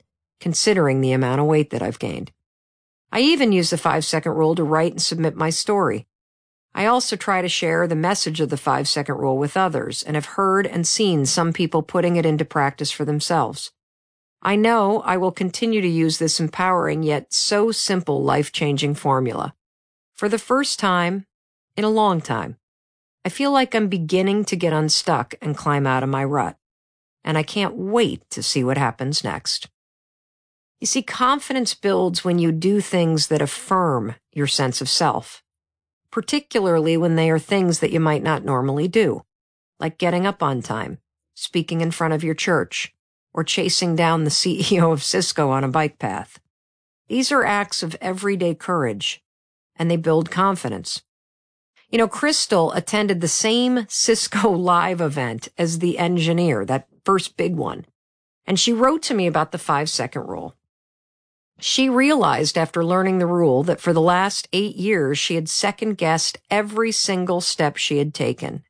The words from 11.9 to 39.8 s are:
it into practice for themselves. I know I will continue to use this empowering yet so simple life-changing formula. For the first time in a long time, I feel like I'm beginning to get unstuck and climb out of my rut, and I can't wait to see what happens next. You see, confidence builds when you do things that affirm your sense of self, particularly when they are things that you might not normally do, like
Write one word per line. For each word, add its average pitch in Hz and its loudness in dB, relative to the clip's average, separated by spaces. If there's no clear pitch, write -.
it 165 2
into 151 0
practice 139 -2
for - -6
themselves. 147 -2
I 202 0
know 214 2
I 185 0
will 185 0
continue 208 -2
to 180 0
use 160 2
this 160 0
empowering 165 0
yet 147 -2
so 214 2
simple 165 -2
life-changing 143 0
formula. 131 -2
For 208 -2
the 220 0
first 269 0
time 185 0
in 214 0
a 214 2
long 208 2
time, 107 -6
I 190 -4
feel 277 0
like 262 2
I'm 214 2
beginning 185 0
to 196 -2
get 170 0
unstuck 156 0
and 151 -4
climb 143 0
out 131 2
of 135 -2
my 135 -2
rut, 135 -2
and 160 -2
I 156 2
can't 208 -4
wait 202 -2
to - -8
see 131 -2
what 131 0
happens 131 -2
next. - -6
You - -8
see, - 0
confidence 262 0
builds 180 0
when 175 2
you 165 4
do 185 2
things 165 0
that 151 0
affirm 139 0
your 143 -2
sense 131 -2
of 131 -6
self, - -2
particularly 180 0
when 165 2
they 160 4
are 160 2
things 180 0
that - 0
you 165 0
might 151 0
not 160 -2
normally 139 0
do, 175 0
like 160 -6